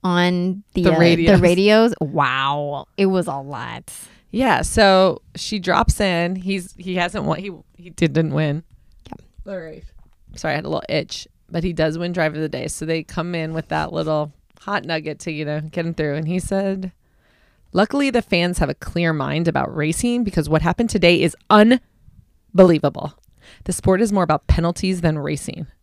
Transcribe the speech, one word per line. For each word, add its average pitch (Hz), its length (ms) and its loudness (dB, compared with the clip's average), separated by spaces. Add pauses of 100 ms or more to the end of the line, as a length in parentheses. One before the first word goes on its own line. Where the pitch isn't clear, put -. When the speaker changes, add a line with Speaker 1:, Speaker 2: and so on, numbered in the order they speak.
Speaker 1:
on 180 600 0 (100)
the, 180 100 -2
Speaker 2:
The 170 80 6
Speaker 1:
uh, - 40 4
the 160 40 2
Speaker 2:
radios. 170 420 6
Speaker 1:
radios. 208 600 4
Wow. 143 840 -2 (100)
It 196 100 2
was 185 200 0
a 139 100 -6
lot. 127 560 -12 (380)
Speaker 2:
Yeah, 220 320 2
so 190 580 4 (140)
she - 240 -8
drops 180 420 0
in. 180 340 0
He's, 185 420 -6
he 180 180 -8
hasn't 165 300 -4
won. 156 140 -2
He, 196 120 -12 (260)
he 180 140 -20
did, 156 220 0
didn't 156 200 0
win. 151 300 -2 (460)
Speaker 1:
Yep. - 120 -18 (260)
Speaker 2:
All 190 140 -10
right. 160 220 -16 (520)
Sorry, - 180 -4
I - 20 -2
had 156 100 -6
a - 40 -8
little 156 200 -4
itch. - 380 -6 (220)
But 170 140 -6
he 185 80 -2
does 160 280 -2
win 175 140 -6
driver 160 240 -2
of 156 40 -4
the 156 80 -4
day. 127 180 -6
So - 180 -8
they 160 180 -4
come 175 320 -6
in 160 180 -6
with 160 140 -6
that 156 260 -4
little 156 400 -4 (280)
hot 202 240 -6
nugget 156 340 -6
to, 170 120 -10
you 151 140 -6
know, 151 160 -6
get 160 240 -6
him 165 80 -4
through. 147 220 -2
And 156 120 -4
he 180 120 -2
said, 190 520 -4 (840)
"Luckily, 269 360 2
the 240 140 0
fans 175 340 0
have 160 120 0
a - 40 -4
clear 170 400 -2
mind 147 340 -2
about 131 280 -2
racing 233 480 -2
because 165 260 -2
what 156 140 2
happened 175 260 0
today 175 320 4
is 160 140 0 (160)
unbelievable. - 1600 2 (520)
The 185 80 -4
sport 185 280 2
is 220 100 0
more 196 120 2
about 160 240 -2
penalties 175 540 0
than 156 180 0
racing. 147 480 -8 (160)